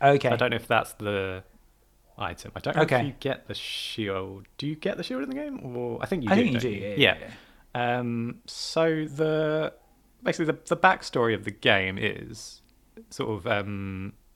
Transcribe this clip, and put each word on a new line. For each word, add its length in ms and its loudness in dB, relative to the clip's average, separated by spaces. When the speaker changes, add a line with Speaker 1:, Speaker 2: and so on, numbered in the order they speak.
Speaker 1:
Okay. 280 8
Speaker 2:
I 80 4
don't 140 4
know 60 0
if 120 -6
that's 260 4
the 480 -4
item. 380 -8
I 60 -8
don't 160 -2
know 60 6
Speaker 1:
Okay. 180 4
Speaker 2:
if 60 0
you 120 -6
get 300 -6
the 60 -10
shield. 920 -6
Do 120 -6
you 80 -6
get 200 -4
the 60 -8
shield 220 -6
in 40 -8
the 60 -8
game? 260 -8
Or 240 -4
I 60 -4
think 160 -2
you 80 -2
Speaker 1:
I 60 6
Speaker 2:
do, 60 6
Speaker 1:
think 120 2
you 60 0
Speaker 2:
don't 100 0
Speaker 1:
do, 80 -4
Speaker 2:
you? 180 -6
Speaker 1:
yeah, 220 6
yeah, 100 -14
Speaker 2:
Yeah. 240 0
Um, 380 -4
so 600 0
the, 680 0
basically 240 0
the, 120 0
the 80 2
backstory 580 4
of 100 -6
the 60 -6
game 500 4
is 640 -6
sort 200 -4
of, 180 -4
um, 640 -2